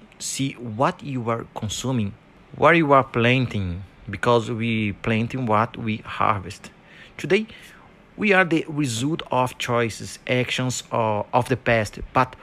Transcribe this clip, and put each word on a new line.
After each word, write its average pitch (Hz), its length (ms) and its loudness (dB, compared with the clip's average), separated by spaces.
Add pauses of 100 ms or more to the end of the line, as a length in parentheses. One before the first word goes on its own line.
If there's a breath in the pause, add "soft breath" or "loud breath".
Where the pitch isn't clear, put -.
(180)
see - 360 -6
what 123 500 -2
you 127 260 -6
are 117 240 -2
consuming, 110 600 -4 (420)
what 147 200 6
you 156 180 4
are 135 100 8
planting, 113 800 0 (260)
because 117 400 2
we 110 440 -2
planting 117 520 -2
what 107 320 2
we 113 200 -4
harvest. 101 760 -4 (460 loud breath)
Today, 196 280 0 (720 loud breath)
we 202 160 2
are 185 100 6
the 160 240 0
result 147 600 -2
of 127 300 0
choices, 117 680 -2
actions, 127 560 -2 (100)
or 110 400 0
of 123 180 0
the 117 80 0
past. 113 420 0 (140)
But 127 300 2